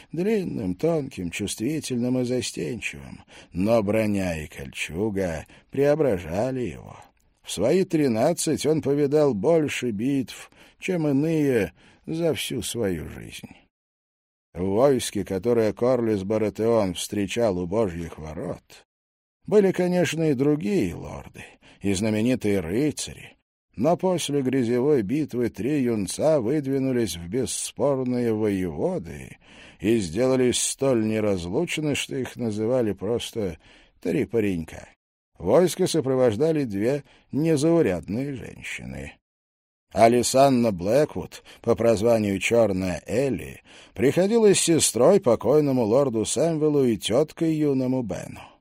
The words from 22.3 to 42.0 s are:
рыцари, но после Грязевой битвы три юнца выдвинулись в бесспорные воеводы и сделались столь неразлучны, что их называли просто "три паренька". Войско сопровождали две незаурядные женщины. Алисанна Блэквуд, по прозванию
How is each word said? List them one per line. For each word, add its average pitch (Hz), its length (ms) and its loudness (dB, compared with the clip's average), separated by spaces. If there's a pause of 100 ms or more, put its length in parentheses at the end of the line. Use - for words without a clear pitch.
рыцари, 95 800 -4 (380)
но 151 200 2
после 170 460 -2
Грязевой 127 600 2
битвы 123 480 -2
три 147 320 -2
юнца 120 600 0
выдвинулись 131 760 -2
в 85 120 -12
бесспорные 123 1080 -2
воеводы 90 1040 -4 (420)
и 113 200 2
сделались 123 640 0
столь 123 460 0
неразлучны, 110 880 -2
что - 200 -6
их 127 200 -8
называли 113 560 -2
просто 101 640 -4 (440)
"три 143 240 -2
паренька". 98 640 -4 (500)
Войско 160 480 4
сопровождали 131 800 2
две 117 380 -2 (280)
незаурядные 139 1040 2
женщины. 67 800 -12 (800)
Алисанна 120 800 6
Блэквуд, 98 720 -2 (180)
по 117 140 2
прозванию 110 640 2